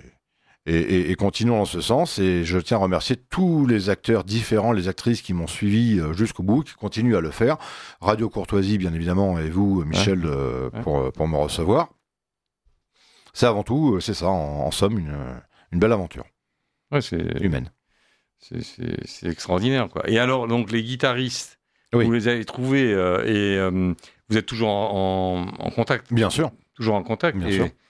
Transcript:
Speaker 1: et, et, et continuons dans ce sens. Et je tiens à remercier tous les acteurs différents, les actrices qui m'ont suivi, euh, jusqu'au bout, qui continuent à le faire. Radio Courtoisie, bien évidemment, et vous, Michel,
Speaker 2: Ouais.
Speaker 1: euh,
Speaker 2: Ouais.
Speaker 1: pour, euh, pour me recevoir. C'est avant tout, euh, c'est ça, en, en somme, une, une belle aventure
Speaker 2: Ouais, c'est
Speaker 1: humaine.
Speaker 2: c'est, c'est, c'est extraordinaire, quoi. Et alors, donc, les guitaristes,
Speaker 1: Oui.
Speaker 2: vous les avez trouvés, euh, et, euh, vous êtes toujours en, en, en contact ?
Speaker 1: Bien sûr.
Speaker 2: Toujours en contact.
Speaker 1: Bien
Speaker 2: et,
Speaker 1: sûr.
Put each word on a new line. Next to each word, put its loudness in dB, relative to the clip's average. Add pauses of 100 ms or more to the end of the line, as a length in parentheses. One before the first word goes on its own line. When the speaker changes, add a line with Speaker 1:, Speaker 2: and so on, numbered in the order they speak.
(680)
Speaker 1:
et, 2
et, 2
et 0
continuons 0
dans 2
ce -6
sens. 0
Et 2
je 0
tiens 0
à 2
remercier 0
tous 0
les 2
acteurs 0
différents, 0
les 0
actrices -2
qui -4
m'ont -4
suivi, 2
euh, 0
jusqu'au -2
bout, 2
qui -18
continuent 0
à 2
le -2
faire. 2 (440)
Radio 0
Courtoisie, 0
bien -2
évidemment, 0
et -2
vous, 2
Michel, 0
Speaker 2:
Ouais. -2
Speaker 1:
euh, -4
Speaker 2:
Ouais. -10
Speaker 1:
pour, 0
euh, 0
pour -2
me -2
recevoir. 0 (1500)
C'est 2
avant 2
tout, 2
euh, 0
c'est -4
ça, -4
en, -2
en -2
somme, 0
une, -4 (560)
une -2
belle 4
aventure -4 (680)
Speaker 2:
Ouais, 0
c'est -4
Speaker 1:
humaine. 0 (680)
Speaker 2:
c'est, -12
c'est, -10
c'est -12
extraordinaire, 0
quoi. -6
Et 4
alors, 0
donc, 0
les 0
guitaristes, -4 (320)
Speaker 1:
Oui. 4
Speaker 2:
vous 4
les 2
avez 0
trouvés, 2
euh, 2
et, 2
euh, 2 (360)
vous 2
êtes 0
toujours -2
en, 0 (140)
en, -6
en -4
contact ? -2
Speaker 1:
Bien 4
sûr. -2 (240)
Speaker 2:
Toujours 0
en -2
contact. -2
Speaker 1:
Bien -4
Speaker 2:
et, -2
Speaker 1:
sûr. 2 (220)